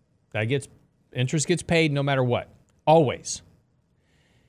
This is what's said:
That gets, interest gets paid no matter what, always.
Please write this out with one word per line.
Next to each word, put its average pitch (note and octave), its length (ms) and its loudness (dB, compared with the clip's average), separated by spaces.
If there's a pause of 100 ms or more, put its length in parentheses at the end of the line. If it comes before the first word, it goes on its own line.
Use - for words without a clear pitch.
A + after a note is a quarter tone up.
(320)
That A2 140 -2
gets, C3 220 -4 (440)
interest B2+ 340 -2
gets F3 160 -2
paid E3 300 2
no C#3+ 100 -2
matter C#3 220 0
what, A#2 260 -2 (380)
always. D3+ 560 2 (1040)